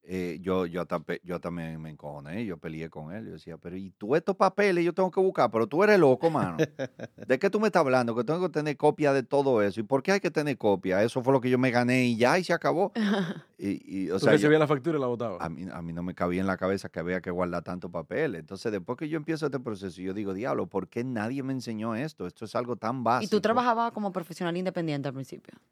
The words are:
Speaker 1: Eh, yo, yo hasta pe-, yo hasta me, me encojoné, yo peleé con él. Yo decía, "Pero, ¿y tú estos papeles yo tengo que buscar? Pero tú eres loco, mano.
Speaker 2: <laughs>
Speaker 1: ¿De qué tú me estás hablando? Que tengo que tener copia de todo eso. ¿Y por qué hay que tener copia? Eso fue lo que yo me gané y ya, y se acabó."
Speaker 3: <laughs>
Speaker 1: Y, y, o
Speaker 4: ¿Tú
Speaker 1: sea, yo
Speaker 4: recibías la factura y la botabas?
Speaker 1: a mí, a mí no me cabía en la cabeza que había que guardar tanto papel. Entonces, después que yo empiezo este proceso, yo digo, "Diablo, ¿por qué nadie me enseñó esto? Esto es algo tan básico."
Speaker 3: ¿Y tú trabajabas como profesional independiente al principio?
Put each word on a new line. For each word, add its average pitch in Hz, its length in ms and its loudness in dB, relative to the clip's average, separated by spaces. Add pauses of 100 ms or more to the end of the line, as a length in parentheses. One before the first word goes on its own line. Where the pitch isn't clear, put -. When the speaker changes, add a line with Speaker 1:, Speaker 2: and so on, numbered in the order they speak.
Speaker 1:
Eh, 87 380 -6
yo, 92 240 2
yo 85 160 -4
hasta 85 180 -4
pe-, 82 240 -6
yo 87 120 -6
hasta 85 160 -6
me, 82 260 -8
me 80 140 -12
encojoné, 73 540 -10
yo 87 120 -8
peleé 80 320 -10
con 78 240 -12
él. 110 140 -12
Yo 85 60 -14
decía, 82 240 -14
"Pero, 87 200 -12
¿y 98 140 -12
tú 107 240 -2
estos 185 200 0
papeles 196 480 2
yo 170 100 0
tengo 185 180 0
que - 80 -2
buscar? 175 320 4
Pero 113 160 2
tú 156 160 2
eres 208 160 6
loco, 147 300 6
mano. 110 280 -2
Speaker 2:
<laughs> 135 720 -6
Speaker 1:
¿De 127 100 4
qué 196 120 2
tú 208 100 0
me 220 80 2
estás 185 140 4
hablando? 127 340 2
Que 120 80 0
tengo 156 180 -2
que 180 80 0
tener 151 280 -2
copia 147 360 4
de 139 100 2
todo 135 380 4
eso. 101 180 2
¿Y 113 40 -2
por 131 180 0
qué 190 120 2
hay 196 60 2
que 175 120 -2
tener 147 260 -2
copia? 95 460 2
Eso 120 180 0
fue 123 120 2
lo 131 80 4
que 127 80 0
yo 123 100 4
me 127 100 4
gané 123 360 4
y 117 120 2
ya, 127 220 6
y 180 40 -4
se 175 100 0
acabó." 165 420 0
Speaker 3:
<laughs> 196 500 -2 (160)
Speaker 1:
Y, 95 440 -4
y, 80 40 -4
o 85 40 0
Speaker 4:
¿Tú 98 60 0
Speaker 1:
sea, 127 100 4
yo 107 80 6
Speaker 4:
recibías 147 240 6
la 151 60 4
factura 151 300 0
y 139 40 0
la 127 60 0
botabas? 113 340 -4
Speaker 1:
a 82 80 -6
mí, 82 200 -10
a 85 120 -12
mí 85 100 -8
no 82 100 -8
me 90 140 -6
cabía 90 240 0
en 95 80 0
la 95 80 2
cabeza 95 320 -2
que - 140 -10
había 90 180 -2
que 85 100 -8
guardar 87 320 -2
tanto 90 300 -10
papel. 92 440 -4
Entonces, 92 360 -6
después 104 260 -6
que 156 120 -8
yo 160 80 -4
empiezo 156 300 -4
este 135 120 -4
proceso, 98 420 -8
yo 92 120 -4
digo, 98 200 -4
"Diablo, 110 340 -4
¿por 92 200 -4
qué 120 160 -6
nadie 127 400 -4
me 135 80 -6
enseñó 117 420 -6
esto? 120 320 -6
Esto 90 200 -12
es - 100 -8
algo 120 220 -2
tan 113 260 -4
básico." 120 220 2
Speaker 3:
¿Y - 20 -6
tú 214 140 2
trabajabas 233 500 2
como 202 220 -4
profesional 175 420 -4
independiente 165 540 -2
al 131 40 -8
principio? - 420 -12 (160)